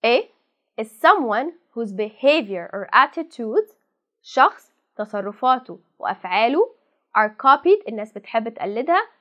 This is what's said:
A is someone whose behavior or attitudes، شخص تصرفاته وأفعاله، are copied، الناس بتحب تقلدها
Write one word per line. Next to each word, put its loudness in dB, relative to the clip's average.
A 2
is -8
someone 0
whose -8
behavior -2
or -10
attitudes، 0
شخص 0
تصرفاته -4
وأفعاله، -2
are 2
copied، 2
الناس -10
بتحب -6
تقلدها -4